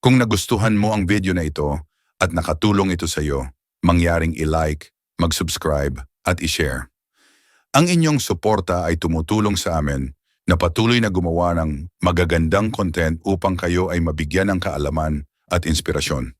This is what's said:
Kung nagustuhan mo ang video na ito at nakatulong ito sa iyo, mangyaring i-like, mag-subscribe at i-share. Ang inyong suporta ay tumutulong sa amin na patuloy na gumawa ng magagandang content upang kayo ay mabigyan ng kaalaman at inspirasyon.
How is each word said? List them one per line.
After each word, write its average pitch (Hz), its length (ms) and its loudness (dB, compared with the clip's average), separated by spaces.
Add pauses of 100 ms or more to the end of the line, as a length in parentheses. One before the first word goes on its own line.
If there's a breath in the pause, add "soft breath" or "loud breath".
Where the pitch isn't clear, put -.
Kung 127 160 6
nagustuhan 110 560 2
mo 107 180 2
ang 101 140 0
video 98 260 2
na 85 140 -2
ito 73 320 -4 (400)
at 85 160 0
nakatulong 92 600 0
ito 82 120 -4
sa 78 160 -4
iyo, 69 280 -4 (360)
mangyaring 85 520 2
i-like, 78 520 -2 (280)
mag-subscribe 73 840 -2 (240)
at 90 160 -2
i-share. 69 480 -4 (840 soft breath)
Ang 160 160 6
inyong 160 320 4
suporta 92 640 0
ay 82 160 0
tumutulong 98 560 0
sa 82 240 -2
amin 69 320 -4 (320)
na 90 140 4
patuloy 117 400 2
na 110 100 2
gumawa 87 540 0
ng 78 260 -4 (140)
magagandang 87 720 2
content 82 500 -2
upang 98 300 0
kayo 90 400 0
ay 85 80 2
mabigyan 82 500 0
ng 90 80 0
kaalaman 73 640 -2 (240)
at 90 160 0
inspirasyon. 73 760 -2